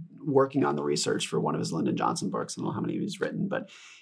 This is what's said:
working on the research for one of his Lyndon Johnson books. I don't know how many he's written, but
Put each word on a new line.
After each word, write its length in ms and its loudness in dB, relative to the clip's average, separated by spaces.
working 420 4
on 100 2
the 80 0
research 440 2
for 120 0
one 160 2
of 40 0
his 120 -4
Lyndon 240 0
Johnson 340 0
books. 280 -4
I 40 -6
don't 60 -2
know 60 -2
how 80 -2
many 180 -2
he's 220 -4
written, 260 -2
but 220 -4